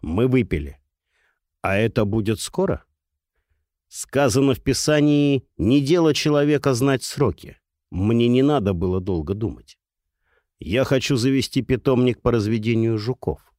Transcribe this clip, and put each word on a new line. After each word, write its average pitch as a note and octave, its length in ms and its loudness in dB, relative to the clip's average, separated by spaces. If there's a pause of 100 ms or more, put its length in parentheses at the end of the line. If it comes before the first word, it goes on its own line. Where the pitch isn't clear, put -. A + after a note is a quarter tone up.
Мы G2+ 260 0
выпили. F#2 520 -2 (800)
А F#2+ 160 0
это A2 260 0
будет G#2 360 -2
скоро? - 440 -4 (1040)
Сказано C3+ 640 0
в - 60 -14
Писании: D3 840 0 (100)
«Не B2 220 2
дело D3+ 360 2
человека D3 580 0
знать C3 300 0
сроки». - 540 -4 (340)
Мне A2+ 360 2
не B2 140 4
надо C3 320 2
было F#2 260 -2
долго F2+ 360 -4
думать. - 420 -10 (840)
Я A2+ 240 -2
хочу C3+ 320 0
завести C3 460 0
питомник B2 600 0
по B2 80 2
разведению A2+ 680 0
жуков. - 600 -8